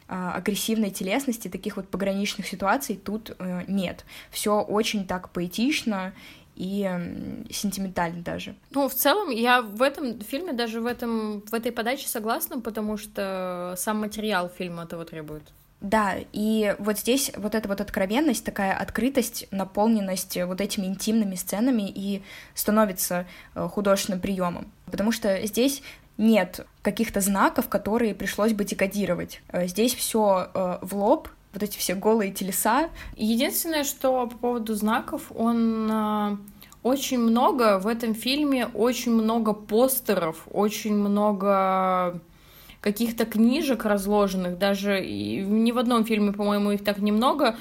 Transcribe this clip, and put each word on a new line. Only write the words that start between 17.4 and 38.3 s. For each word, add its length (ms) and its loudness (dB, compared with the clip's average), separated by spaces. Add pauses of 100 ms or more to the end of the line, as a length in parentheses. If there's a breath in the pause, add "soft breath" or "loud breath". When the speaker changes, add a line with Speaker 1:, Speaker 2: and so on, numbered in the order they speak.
Speaker 1:
эта 140 -2
вот 120 -2
откровенность, 640 0
такая 300 0
открытость, 760 -2
наполненность 960 0
вот 160 -4
этими 240 -4
интимными 480 0
сценами 600 0
и 280 -4 (320 loud breath)
становится, 720 2 (280 loud breath)
э, 140 -2
художественным 520 2
приемом. 460 -2 (240)
Потому 220 0
что 340 0
здесь 360 0 (340 loud breath)
нет 480 4 (180)
каких-то 380 0
знаков, 480 2
которые 460 0
пришлось 400 0
бы 100 0
декодировать. 760 -2 (100)
Э, 140 0
здесь 280 2
все, 600 2
э, 260 -2
в 160 -8
лоб, 320 4 (240)
вот 100 -6
эти 140 -4
все 180 -2
голые 380 2
телеса. 560 0 (280 loud breath)
Speaker 2:
Единственное, 680 0
что 420 0
по 120 -10
поводу 360 -2
знаков, 640 -2
он, 560 2
э, 440 0 (460 loud breath)
очень 360 0
много 600 4
в 80 -2
этом 280 0
фильме, 600 0